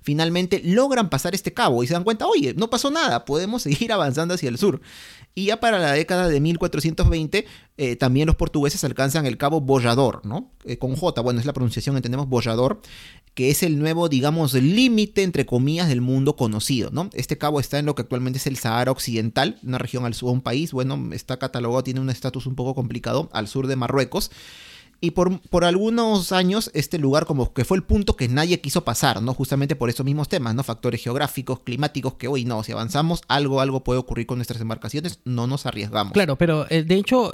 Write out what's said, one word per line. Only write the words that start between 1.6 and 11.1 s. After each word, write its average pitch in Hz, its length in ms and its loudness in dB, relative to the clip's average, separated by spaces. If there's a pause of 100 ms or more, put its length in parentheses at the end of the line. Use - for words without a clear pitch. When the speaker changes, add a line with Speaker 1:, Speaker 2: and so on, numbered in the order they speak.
Speaker 1:
y 123 40 0
se 147 80 -2
dan 175 100 -2
cuenta, 226 220 0
"Oye, 339 280 2
no 214 140 -2
pasó 254 220 0
nada, 285 340 0
podemos 190 380 -2
seguir 185 300 0
avanzando 165 420 0
hacia 147 160 -2
el 117 80 -4
sur". 151 240 2 (520)
Y 190 120 -2
ya 214 140 0
para 226 180 4
la 156 140 2
década 175 360 2
de 147 120 4
mil 165 180 2
cuatrocientos 165 500 2
veinte, 170 380 0 (320)
eh, 123 180 -2
también 135 300 4
los 156 100 2
portugueses 147 480 0
alcanzan 139 400 0
el 123 140 -2
cabo 151 240 2
Bollador, 123 640 2
¿no? 143 260 -8 (140)
Eh, 123 100 -6
con 131 180 -4
J, 165 280 -2